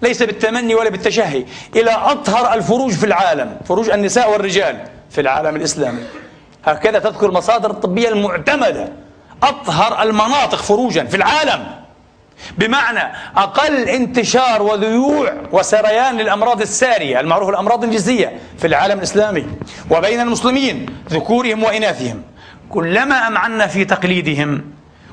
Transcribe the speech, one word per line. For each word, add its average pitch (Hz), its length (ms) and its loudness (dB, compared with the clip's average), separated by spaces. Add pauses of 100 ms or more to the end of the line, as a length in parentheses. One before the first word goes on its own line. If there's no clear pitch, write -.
ليس 240 200 2
بالتمني 226 520 0
ولا 226 160 2
بالتشهي، 185 540 0 (320)
إلى 226 140 4
أطهر 226 640 2
الفروج 233 380 0
في 170 140 0
العالم، 170 580 0
فروج 208 260 0
النساء 208 420 2
والرجال 185 520 0 (260)
في - 100 -4
العالم 151 360 0
الإسلامي. 135 460 -4 (640)
هكذا 208 340 2
تذكر 208 280 0
المصادر 202 440 0
الطبية 202 380 -2
المعتمدة: 202 840 -2 (500)
أطهر 208 600 0
المناطق 220 560 2
فروجا 202 460 0
في 120 120 -4
العالم، 226 500 0 (920)
بمعنى 220 540 0 (240)
أقل 269 520 2
انتشار 240 760 2
وذيوع 226 720 2 (200)
وسريان 214 640 2
للأمراض 214 440 2
السارية 190 600 0
المعروفة 175 300 2
الأمراض 208 340 0
الجنسية 214 560 0 (180)
في - 80 0
العالم 175 320 2
الإسلامي 190 480 0 (440)
وبين 190 300 2
المسلمين 240 680 0 (240)
ذكورهم 220 520 0
وإناثهم. 170 600 -2 (480)
كلما 226 580 0
أمعنا 214 380 0
في 185 180 0
تقليدهم 160 800 -2 (480)